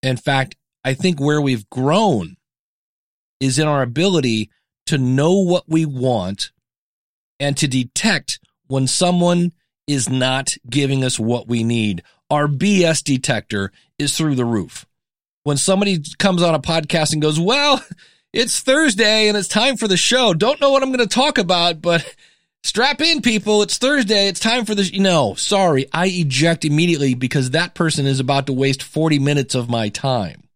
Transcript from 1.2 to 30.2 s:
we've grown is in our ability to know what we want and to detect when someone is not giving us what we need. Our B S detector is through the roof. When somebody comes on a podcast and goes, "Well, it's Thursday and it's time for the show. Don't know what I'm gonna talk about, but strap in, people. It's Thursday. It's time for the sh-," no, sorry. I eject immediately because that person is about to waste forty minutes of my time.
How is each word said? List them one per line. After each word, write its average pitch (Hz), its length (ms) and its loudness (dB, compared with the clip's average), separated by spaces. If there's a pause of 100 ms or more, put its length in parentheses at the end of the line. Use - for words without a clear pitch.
we've 127 280 -2
grown 139 640 0 (1040)
is 131 180 0
in 156 100 2
our 143 140 2
ability 131 680 0 (380)
to 151 100 0
know 135 420 2
what 180 280 0
we 160 180 0
want 123 680 -4 (880)
and 143 180 -2
to 151 100 0
detect - 720 -2 (280)
when 135 200 -2
someone 175 680 0 (340)
is 139 220 -2
not 131 400 -2 (200)
giving 135 340 0
us 127 140 -2
what 117 300 -4
we 117 160 -2
need. 110 400 -2 (260)
Our 147 200 0
B 180 340 2
S 160 180 0
detector 113 680 -4 (260)
is 143 200 -4
through 156 180 0
the 123 100 0
roof. 107 400 -4 (580)
When 147 120 -2
somebody 190 480 0 (140)
comes 185 240 2
on 170 140 2
a 151 40 0
podcast 160 540 -2
and 156 80 -2
goes, 151 180 0
"Well, 269 420 2 (520)
it's - 260 -2
Thursday 220 680 2
and 208 80 0
it's 196 100 -4
time 240 300 0
for 226 100 -4
the 190 80 2
show. 233 380 2
Don't 214 260 0
know 277 120 4
what 269 120 2
I'm 269 80 -2
gonna 247 160 0
talk 277 300 0
about, 175 440 0
but 170 240 2 (580)
strap 269 360 0
in, 320 220 0
people. 214 400 2
It's 208 160 -2
Thursday. 220 500 2
It's 190 140 -4
time 233 240 0
for 214 100 -4
the 202 80 0
sh-," 190 140 -4
no, 165 380 2
sorry. 170 580 0
I 175 140 0
eject 165 580 0
immediately 147 480 2
because 127 380 -2
that 165 240 -2
person 151 300 0
is 135 140 0
about 139 280 0
to 139 60 -2
waste 135 300 0
forty 156 360 0
minutes 139 360 0
of 120 140 -4
my 113 180 -2
time. 110 560 -4 (120)